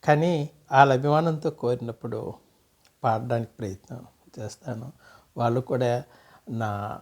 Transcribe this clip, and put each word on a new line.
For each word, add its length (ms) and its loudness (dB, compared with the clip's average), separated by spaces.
కానీ 460 2
వాళ్ళ 200 8
అభిమానంతో 580 2
కోరినప్పుడు 840 -6
పాడడానికి 480 0
ప్రయత్నం 540 -10
చేస్తాను. 540 -10
వాళ్ళు 240 0
కూడా 440 -2
నా 520 -6